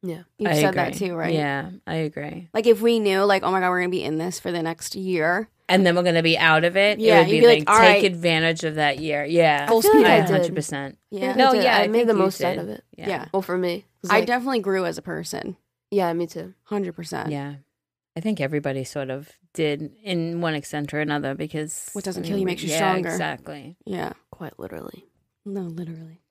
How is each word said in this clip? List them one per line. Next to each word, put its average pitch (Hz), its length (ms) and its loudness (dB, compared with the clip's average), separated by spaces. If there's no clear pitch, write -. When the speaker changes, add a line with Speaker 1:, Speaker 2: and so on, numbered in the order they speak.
Speaker 1:
Yeah. 175 200 -10
Speaker 2:
You've 190 140 0
Speaker 3:
I - 100 2
Speaker 2:
said 190 140 4
that, - 200 -2
Speaker 3:
agree. 190 140 -4
Speaker 2:
too, 175 60 -6
right? 165 180 -2
Speaker 3:
Yeah, 143 360 -2
I 165 100 -6
agree. 156 580 -8
Speaker 2:
Like, 220 120 0
if 220 160 6
we 233 180 4
knew, 196 240 2
like, 196 200 4
"Oh, 180 80 0
my 190 80 2
God, 180 100 2
we're 180 120 0
gonna 180 100 -2
be 185 120 -4
in 156 140 -4
this 175 220 -6
for 175 120 -6
the 170 120 -4
next 165 320 -8
year." 185 520 -2
Speaker 3:
And 190 160 6
then 175 100 4
we're 180 80 2
gonna 165 200 2
be 165 160 2
out 160 240 6
of 175 120 0
it. 202 240 2
Speaker 2:
Yeah, 214 180 6
Speaker 3:
It - 20 8
would 165 80 6
Speaker 2:
you'd 165 80 2
Speaker 3:
be 160 60 2
Speaker 2:
be 240 60 10
Speaker 3:
like, 156 120 8
Speaker 2:
like, 151 100 -4
"All 220 100 8
Speaker 3:
take 208 240 6
Speaker 2:
right." 190 80 2
Speaker 3:
advantage 165 520 0
of 156 120 -4
that 147 240 0
year. 147 260 -4
Yeah. 151 420 2
Speaker 2:
Full 226 100 4
Speaker 1:
I 226 40 4
feel 403 100 4
like 440 80 8
Speaker 2:
speed - 80 8
Speaker 1:
I - 80 6
Speaker 2:
ahead. 160 120 4
Speaker 1:
did. 196 100 2
Speaker 3:
hundred 170 180 0
percent. 139 420 -8
Speaker 2:
Yeah. 190 220 -4
Speaker 1:
I - 20 -2
Speaker 3:
No, 262 180 4
Speaker 1:
did. 208 100 2
Speaker 3:
yeah, 226 140 4
Speaker 1:
I 208 60 4
Speaker 3:
I 202 40 0
Speaker 1:
made 220 120 0
Speaker 3:
think 233 80 2
Speaker 1:
the 226 60 4
Speaker 3:
you 202 60 2
Speaker 1:
most 190 240 0
out - 120 -2
Speaker 3:
did. - 80 -6
Speaker 1:
of 196 60 -12
it. 214 140 -14
Speaker 3:
Yeah. 165 120 -8
Speaker 2:
Yeah. 170 220 -6
Speaker 1:
Well, 190 120 -2
for 180 160 -4
me. 180 260 -4
'Cause, 180 80 -10
Speaker 2:
I 208 100 4
Speaker 1:
like, 220 80 0
Speaker 2:
definitely 247 340 -2
grew 185 240 -2
as 165 120 -4
a 156 60 -12
person. 165 520 -10
Speaker 1:
Yeah, 185 220 2
me 170 120 -2
too. 170 280 -14
Speaker 2:
Hundred 196 320 -6
percent. 156 360 -8
Speaker 3:
Yeah. 143 240 -8
I 165 60 -8
think 208 200 -4
everybody 139 420 -4
sort 131 280 -10
of 139 180 -10
did 151 380 -4
in 170 380 -4
one 160 140 -2
extent 147 400 -8
or 147 40 -2
another 147 360 -4
because 156 580 -10
Speaker 2:
What 196 100 -8
doesn't 180 200 -8
Speaker 3:
I 165 40 -8
Speaker 2:
kill 196 100 -4
Speaker 3:
mean, 196 40 -2
Speaker 2:
you 190 60 0
makes 170 160 -6
you 156 60 -6
Speaker 3:
yeah, 151 80 -2
Speaker 2:
stronger. 185 320 -2
Speaker 3:
exactly. 156 760 -8
Speaker 2:
Yeah. 185 280 -8
Speaker 1:
Quite - 280 -18
literally. - 460 -16
Speaker 2:
No, 202 160 -10
literally. 165 680 -14